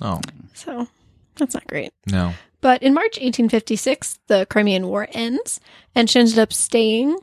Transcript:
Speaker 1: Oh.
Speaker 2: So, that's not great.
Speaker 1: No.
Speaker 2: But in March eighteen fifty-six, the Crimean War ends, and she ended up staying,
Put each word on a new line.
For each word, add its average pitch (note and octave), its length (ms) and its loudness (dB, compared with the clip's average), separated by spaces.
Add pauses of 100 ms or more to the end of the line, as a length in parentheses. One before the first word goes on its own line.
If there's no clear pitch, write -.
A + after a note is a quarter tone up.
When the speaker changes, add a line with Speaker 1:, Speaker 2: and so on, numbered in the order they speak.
Speaker 1:
Oh. G2 200 -4 (340)
Speaker 2:
So, A#3+ 340 -10 (480)
that's C#4+ 180 -2
not - 140 -10
great. - 240 -10 (180)
Speaker 1:
No. F2+ 220 0 (300)
Speaker 2:
But B3+ 200 4
in C4+ 120 4
March A4 260 -2
eighteen A#3+ 300 0
fifty-six, - 680 -4 (100)
the F#3+ 200 4
Crimean F#3+ 400 0
War G3+ 240 -4
ends, A#3 480 -4 (340)
and A#3 140 2
she B3 120 4
ended A3+ 180 6
up A3 160 2
staying, A#3 680 0